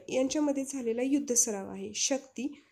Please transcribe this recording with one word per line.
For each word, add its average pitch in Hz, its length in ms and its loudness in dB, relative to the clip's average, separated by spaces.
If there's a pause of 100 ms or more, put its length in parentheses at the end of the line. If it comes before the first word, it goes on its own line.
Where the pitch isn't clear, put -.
यांच्यामध्ये 277 560 2
झालेला 247 380 -2
युद्ध 277 320 2
सराव 202 360 2
आहे. 196 240 -10
शक्ती, - 760 -2